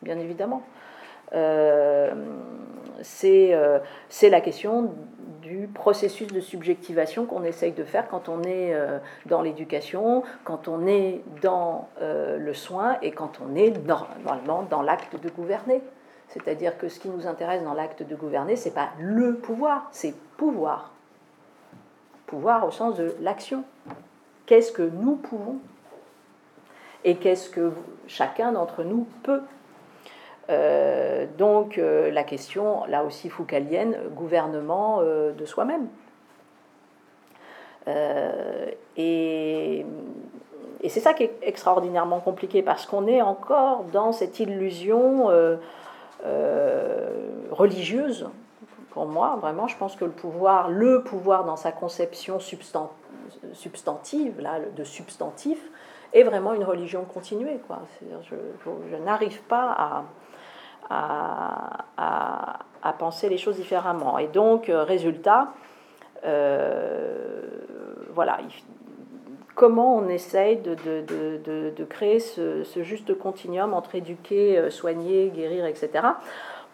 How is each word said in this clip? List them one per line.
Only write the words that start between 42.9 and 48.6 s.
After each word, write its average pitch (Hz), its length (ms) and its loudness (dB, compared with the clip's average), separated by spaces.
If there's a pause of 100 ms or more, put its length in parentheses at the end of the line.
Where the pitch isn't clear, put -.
est 247 140 6
encore 240 720 2
dans 214 200 2
cette 220 280 -4
illusion, 214 880 2
euh, 165 280 6 (680)
euh, 143 880 0 (400)
religieuse. 190 800 0 (600)